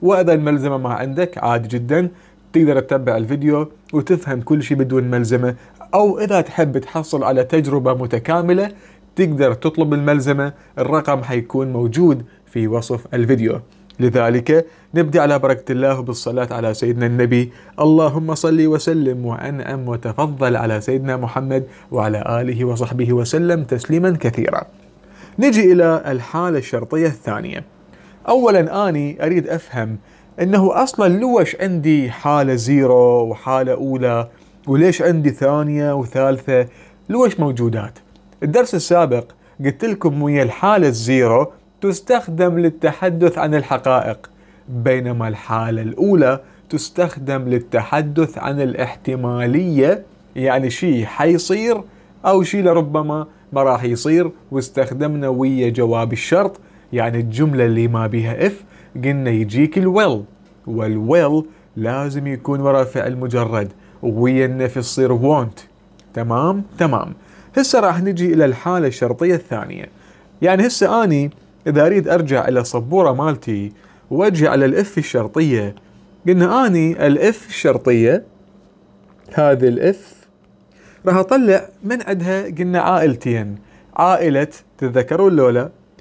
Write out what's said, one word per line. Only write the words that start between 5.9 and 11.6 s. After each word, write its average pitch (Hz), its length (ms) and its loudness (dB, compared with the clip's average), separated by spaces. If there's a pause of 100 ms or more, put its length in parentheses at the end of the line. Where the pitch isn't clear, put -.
أو 202 240 2
إذا 196 220 0
تحب 147 380 -2
تحصل 156 460 -6
على 131 200 2
تجربة 135 500 0
متكاملة 170 760 -2 (460)
تقدر 143 380 2
تطلب 156 400 -2
الملزمة، 143 580 0 (260)
الرقم 139 440 -2
حيكون 127 500 -4